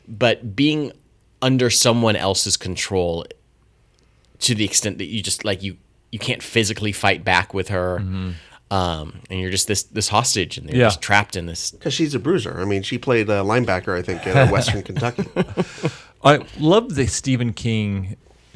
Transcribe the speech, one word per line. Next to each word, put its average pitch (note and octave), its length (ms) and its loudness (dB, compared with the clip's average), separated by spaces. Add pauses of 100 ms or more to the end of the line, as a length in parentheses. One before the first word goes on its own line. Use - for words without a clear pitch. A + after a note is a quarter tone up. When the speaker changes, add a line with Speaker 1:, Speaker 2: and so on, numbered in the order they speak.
Speaker 1:
but A2+ 480 -2
being D3 380 0 (500)
under C3 280 4
someone A2+ 440 4
else's F#2+ 420 0
control F2 680 -2 (1120)
to B2+ 140 0
the G#2+ 100 0
extent - 340 -2
that G2 80 -6
you G2+ 160 -6
just, - 220 -4
like, F#2+ 180 -4
you, F#2+ 140 -8 (360)
you A2 80 -8
can't - 220 -4
physically G#2+ 500 0
fight G2 320 2
back F#2 280 4
with F#2+ 160 -4
her. F2+ 300 -2
Speaker 2:
Mm-hmm. F#2 320 -4 (400)
Speaker 1:
Um, E2+ 580 -2
and F#2 120 -6
you're F#2 100 -4
just F#2 160 -2
this, G2+ 160 0
this - 260 -4
hostage, G#2+ 480 0
and - 140 -12
you're B2 80 0
Speaker 2:
Yeah. A#2+ 80 8
Speaker 1:
just G2+ 160 0
trapped G2+ 320 2
in E2+ 120 -6
this. - 340 -8
Speaker 3:
'Cause D3+ 120 -4
she's D3 220 0
a A#2 60 -2
bruiser. A#2+ 400 -2
I F#2 40 -2
mean, G2 200 0
she B2+ 140 -4
played A2+ 300 2
a G2+ 120 2
linebacker, G2+ 580 0
I F2+ 40 -2
think, F2+ 240 -6
in B2 240 6
Speaker 2:
<laughs> - 20 2
Speaker 3:
Western G2+ 320 0
Kentucky. A#2+ 400 -4 (1000)
Speaker 2:
I C#3+ 160 8 (220)
love G3 340 4
the C3+ 140 0
Stephen A#2+ 440 -2
King G#2 640 -2 (400)